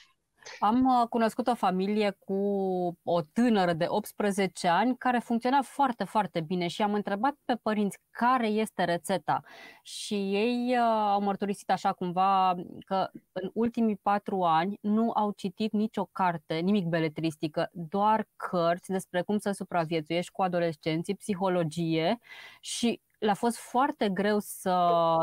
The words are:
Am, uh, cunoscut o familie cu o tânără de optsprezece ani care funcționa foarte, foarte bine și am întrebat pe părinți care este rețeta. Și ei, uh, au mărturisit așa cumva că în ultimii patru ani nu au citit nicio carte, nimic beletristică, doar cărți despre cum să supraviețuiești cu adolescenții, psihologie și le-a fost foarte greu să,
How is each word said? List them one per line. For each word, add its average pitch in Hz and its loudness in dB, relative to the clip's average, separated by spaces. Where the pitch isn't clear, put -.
Am, 240 2
uh, 247 4
cunoscut 226 0
o 240 0
familie 196 0
cu 196 -6
o 170 0
tânără 202 2
de 165 0
optsprezece 202 -2
ani 214 2
care 240 0
funcționa 247 0
foarte, 254 -2
foarte 185 -2
bine 175 -2
și 175 -6
am 208 2
întrebat 208 0
pe 247 0
părinți 208 -2
care 240 2
este 214 0
rețeta. 170 -2
Și - -10
ei, 240 0
uh, 240 2
au 214 2
mărturisit 202 -2
așa 190 0
cumva 185 2
că 190 0
în 185 -6
ultimii 226 0
patru 202 0
ani 170 2
nu 214 2
au 208 0
citit 208 -6
nicio 208 -2
carte, 170 -2
nimic 185 2
beletristică, 160 -2
doar 202 0
cărți 175 -2
despre 180 -2
cum 208 -2
să 202 -2
supraviețuiești 170 -2
cu - -6
adolescenții, 170 -2
psihologie 170 0
și - -2
le-a 208 2
fost 233 -2
foarte 254 0
greu 202 2
să, 170 2